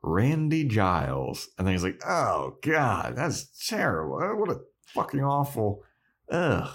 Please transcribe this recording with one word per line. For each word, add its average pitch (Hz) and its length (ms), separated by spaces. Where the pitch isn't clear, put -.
Randy 151 640
Giles. 85 920
And 92 100
then 95 60
he's 90 100
like, - 220
Oh, 101 560
God, 123 540
that's - 520
terrible. 87 500
What 208 140
a 113 80
fucking - 360
awful, 135 600
ugh. 156 440